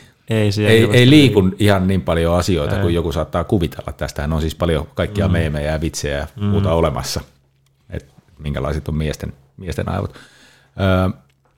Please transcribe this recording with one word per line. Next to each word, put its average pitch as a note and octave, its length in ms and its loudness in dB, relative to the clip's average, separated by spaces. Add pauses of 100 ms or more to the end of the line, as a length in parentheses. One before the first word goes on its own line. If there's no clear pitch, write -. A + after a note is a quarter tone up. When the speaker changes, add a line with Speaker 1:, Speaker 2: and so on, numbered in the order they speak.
(280)
Speaker 1:
Ei G#2+ 220 0
siellä G#2 200 2
Speaker 2:
ei, A2+ 80 6
Speaker 1:
hirveästi A2 200 4
Speaker 2:
ei B2 100 8
liiku C3 340 6
Speaker 1:
liiku. F#2 160 0
Speaker 2:
ihan G2 280 4
niin F#2+ 140 0
paljon E2 340 0
asioita F2+ 400 0
Speaker 1:
Ei. G2 60 -2
Speaker 2:
kuin F2 140 0
joku E2 160 -2
saattaa D#2+ 320 -4
kuvitella. - 500 -2
Tästähän D2 400 -6
on D#2 80 0
siis D#2 140 -4
paljon D#2+ 400 -2
kaikkia G2 320 -2
Speaker 1:
Mm. G2 40 2
Speaker 2:
meemejä D#2 400 -2
ja D#2 100 -4
vitsejä D2 360 -6
ja C#2+ 180 -8
Speaker 1:
Mm. G2+ 100 -8
Speaker 2:
muuta E2+ 280 0
olemassa, D2+ 480 -2 (680)
et D#2+ 160 -12 (340)
minkälaiset D2 480 -6
on D2+ 80 -4
miesten, D2+ 380 -6 (240)
miesten F#2 320 -8
aivot. F#2+ 260 -6 (1000)
Ö, - 40 -12 (400)